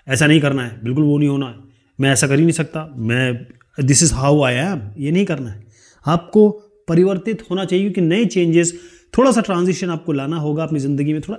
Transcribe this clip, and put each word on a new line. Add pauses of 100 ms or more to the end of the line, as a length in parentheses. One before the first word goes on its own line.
ऐसा
नहीं
करना
है,
बिल्कुल
वो
नहीं
होना
है, (460)
मैं
ऐसा
कर
ही
नहीं
सकता,
मैं, (360)
this
is
how
I
am," (200)
ये
नहीं
करना
है। (400)
आपको (380)
परिवर्तित
होना
चाहिए,
क्योंकि
नए
चेंजेस, (380)
थोड़ा
सा
ट्रांजिशन
आपको
लाना
होगा
अपनी
ज़िंदगी
में,
थोड़ा